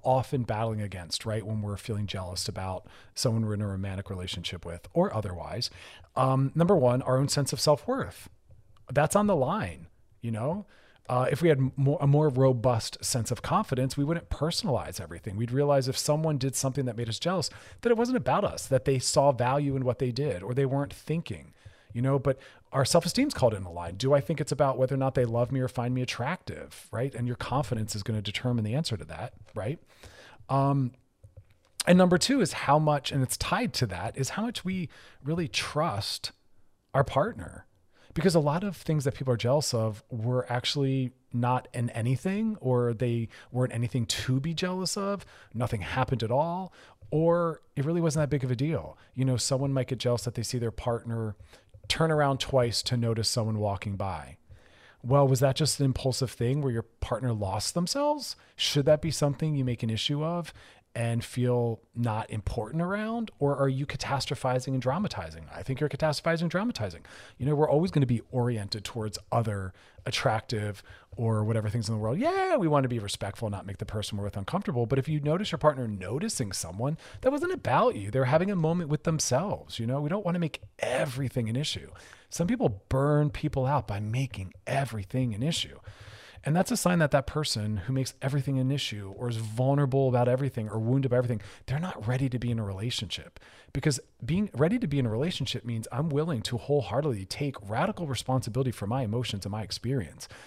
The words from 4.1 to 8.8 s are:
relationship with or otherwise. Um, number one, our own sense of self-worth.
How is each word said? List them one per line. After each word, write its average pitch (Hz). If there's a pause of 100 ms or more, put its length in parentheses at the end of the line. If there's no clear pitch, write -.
relationship 90
with 85
or 180
otherwise. 90 (440)
Um, 135
number 175
one, 127
our 127
own 139
sense -
of 135
self-worth. 156 (640)